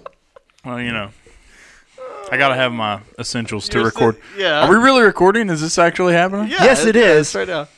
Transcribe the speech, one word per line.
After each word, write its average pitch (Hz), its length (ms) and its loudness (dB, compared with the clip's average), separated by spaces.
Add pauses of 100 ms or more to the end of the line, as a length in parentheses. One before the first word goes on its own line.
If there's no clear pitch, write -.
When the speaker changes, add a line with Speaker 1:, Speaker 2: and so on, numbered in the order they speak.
(640)
Speaker 1:
Well, 123 160 -10
you 120 100 -6
know, 107 200 -8 (1160)
I 127 60 -4
gotta 135 200 2
have 127 180 -2
my 107 260 -4 (180)
essentials 117 520 -8
to - 80 -4
Speaker 2:
You're 113 80 0
Speaker 1:
record. 110 300 0 (200)
Speaker 2:
si-, 196 60 -8
yeah. 160 240 0
Speaker 1:
Are 156 40 2
we 196 60 6
really 254 260 4
recording? 202 480 2
Is 156 120 -4
this 160 160 -4
actually 175 340 2
happening? 190 380 0
Speaker 2:
Yeah, 359 160 -4
Speaker 3:
Yes, 160 180 4
it 220 140 2
Speaker 2:
yeah, 240 60 6
Speaker 3:
is. 156 240 4
Speaker 2:
it's - 80 -8
right 190 120 -4
now. 156 300 -8